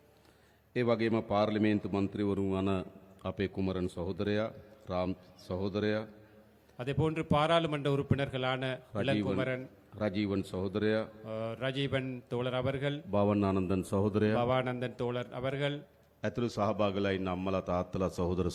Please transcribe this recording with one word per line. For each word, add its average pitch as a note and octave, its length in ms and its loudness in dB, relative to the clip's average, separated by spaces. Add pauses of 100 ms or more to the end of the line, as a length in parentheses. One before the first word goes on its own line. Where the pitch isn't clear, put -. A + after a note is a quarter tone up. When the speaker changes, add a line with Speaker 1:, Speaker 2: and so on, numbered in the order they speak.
(760)
Speaker 1:
ඒ B2 80 2
වගේම A2+ 380 2
පාර්ලිමේන්තු G#2+ 680 2
මන්ත්‍රීවරුන් G2 640 0
වන F#2+ 320 2 (400)
අපේ F#2 240 -2
කුමරන් F#2 400 -2
සහෝදරයා, G2+ 640 -2 (360)
රාම් F#2 280 -2 (320)
සහෝදරයා. G#2 580 -2 (680)
Speaker 2:
அதே B2+ 160 -6
போன்று D#3 340 0
பாராளுமன்ற D3+ 640 2
உறுப்பினர்களான C3+ 920 0 (140)
Speaker 1:
රජීවන්, G#2 60 -2
Speaker 2:
இளங்குமரன், B2+ 680 0 (300)
Speaker 1:
රජීවන් G2 540 0
සහෝදරයා. G#2 560 0 (180)
Speaker 2:
அ, A2+ 340 -6
ரஜீவன் C3 680 -2
தோழர் B2 260 -2
அவர்கள். C#3 480 -2 (100)
Speaker 1:
භවනානන්දන් G2 760 4
සහෝදරයා. G#2 440 2
Speaker 2:
பவானந்தன் B2 600 0
தோழர் B2 380 -4
அவர்கள். C#3 540 -4 (360)
Speaker 1:
ඇතුළු A#2 340 0
සහභාගිලා G2+ 540 2
ඉන්න F#2+ 160 0
අම්මලා, F#2 360 0
තාත්තලා, F2+ 540 0
සහෝදර, F2 380 0